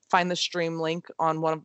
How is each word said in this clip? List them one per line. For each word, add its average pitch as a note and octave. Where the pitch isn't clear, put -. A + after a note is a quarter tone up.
find F3+
the F3+
stream E3
link E3
on D#3+
one D#3+
of, D#3